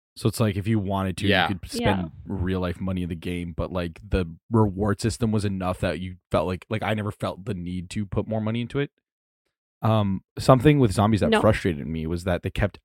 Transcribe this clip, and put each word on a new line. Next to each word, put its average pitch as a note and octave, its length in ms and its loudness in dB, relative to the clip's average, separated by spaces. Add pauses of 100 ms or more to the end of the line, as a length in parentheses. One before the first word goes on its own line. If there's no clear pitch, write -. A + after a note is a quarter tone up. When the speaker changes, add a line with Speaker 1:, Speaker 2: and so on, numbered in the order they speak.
(160)
Speaker 1:
So - 140 0
it's - 100 -2
like, G#2+ 160 2
if G2 120 -4
you A2+ 100 2
wanted F#2+ 400 -2
to, G2+ 100 -2
Speaker 2:
Yeah. F#2+ 220 4
Speaker 1:
you G2+ 60 -2
could - 180 -10
Speaker 3:
Yeah. A#3 300 2
Speaker 1:
spend D#3 80 -8 (140)
real F#2 340 -2
life F2+ 200 -4
money F#2+ 220 -4
in F2 80 -4
the E2 60 -6
game, F2 380 -6
but, D#2+ 180 -6
like, F2 360 -6
the F#2+ 200 -2 (240)
reward G#2 500 2
system A2+ 300 -2
was G#2+ 120 0
enough F#2 360 -2
that F2 200 -2
you F#2 180 -10 (140)
felt F2 140 2
like, F2+ 240 -6
like, A2 140 -4
I G#2+ 100 0
never G#2+ 180 -2
felt F2+ 340 -8
the G#2+ 100 -6
need F2+ 360 -6
to G#2+ 140 -6
put G2+ 220 -2
more A2 120 -2
money A2 220 -4
into A#2+ 180 -8
it. C#3+ 120 -4 (880)
Um, G#2 420 0 (140)
something C#3+ 420 8
with A#2 140 6
zombies G#2 280 4
that A3+ 100 2
Speaker 3:
No. G#3+ 100 4
Speaker 1:
frustrated E2+ 460 2
me D#2+ 180 -4
was E2+ 200 -4
that F2 180 0
they F#2+ 80 -4
kept - 340 -2